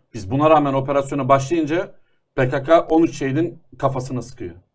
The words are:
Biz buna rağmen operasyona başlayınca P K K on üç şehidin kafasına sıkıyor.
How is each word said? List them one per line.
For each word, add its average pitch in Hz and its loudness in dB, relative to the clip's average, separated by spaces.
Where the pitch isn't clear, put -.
Biz 98 -10
buna 147 2
rağmen 147 4
operasyona 139 -2
başlayınca 156 0
P 131 0
K 139 -2
K 165 6
on 160 2
üç - -2
şehidin 147 -4
kafasına 131 -4
sıkıyor. 87 -14